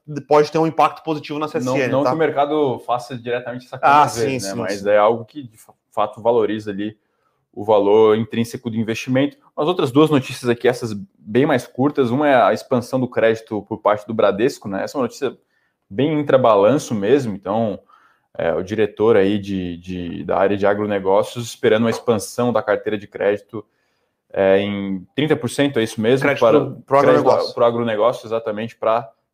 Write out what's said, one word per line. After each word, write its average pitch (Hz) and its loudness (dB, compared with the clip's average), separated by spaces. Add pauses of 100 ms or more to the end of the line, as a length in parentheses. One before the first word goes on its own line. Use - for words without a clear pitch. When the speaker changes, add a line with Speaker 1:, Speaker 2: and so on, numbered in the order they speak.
(280)
Speaker 1:
pode 151 4
ter 160 0
um 160 2
impacto 151 0
positivo 151 -8
na 151 -6
C 156 -6
S 127 -4
N, 131 0
Speaker 2:
Não, 127 0
não 143 0
Speaker 1:
tá? 127 2
Speaker 2:
que 143 -2
o - -4
mercado 147 0
faça 127 -6
diretamente 120 -8
essa - -16
Speaker 1:
Ah, - -10
Speaker 2:
conta, 147 6
às 131 0
Speaker 1:
sim, 117 -2
Speaker 2:
vezes, 117 -4
né? 98 -6
Speaker 1:
sim, 117 -6
Speaker 2:
Mas 101 -4
Speaker 1:
sim. 98 -2
Speaker 2:
é 104 4
algo 113 2
que, 143 -16
de 110 -20
fa-, - -20 (200)
fato, 107 -4
valoriza 107 0
ali 104 -8 (540)
o 104 -12
valor 107 4
intrínseco 117 -6
do 110 -6
investimento. 127 -2 (180)
As 151 -2
outras 151 -2
duas 151 4
notícias 131 -2
aqui, 120 0
essas 123 -2 (260)
bem 120 0
mais 135 0
curtas, 135 0
uma 147 0
é 139 4
a 107 6
expansão 127 -2
do 123 -4
crédito 110 0
por 107 -10
parte 104 0
do 117 -8
Bradesco, 107 0
né? 98 -6
Essa 110 -10
é - -6
uma 127 0
notícia 117 -6 (540)
bem 147 -2
intrabalanço 123 4
mesmo, 110 2
então, 104 -4 (580)
é, 82 -2
o 82 -2
diretor 107 0
aí 101 2
de, 95 -6
de, 87 -10
da 90 -2
área 95 2
de 98 -2
agronegócios 101 -2
esperando 113 0
uma 113 0
expansão 117 -2
da 110 0
carteira 104 -2
de 98 -14
crédito, 101 -4 (680)
é, 95 2
em 98 -6
trinta 147 0
por 123 -6
cento, 139 -2
é 113 2
isso 113 -6
mesmo? 127 2
Speaker 1:
Crédito 143 2
Speaker 2:
Para 123 6
Speaker 1:
pro, 131 -4 (120)
pro 139 2
Speaker 2:
crédito 131 4
Speaker 1:
agronegócio. 127 2
Speaker 2:
pro 120 0
agronegócio, 117 0
exatamente, 110 -6
pra, 113 -2 (240)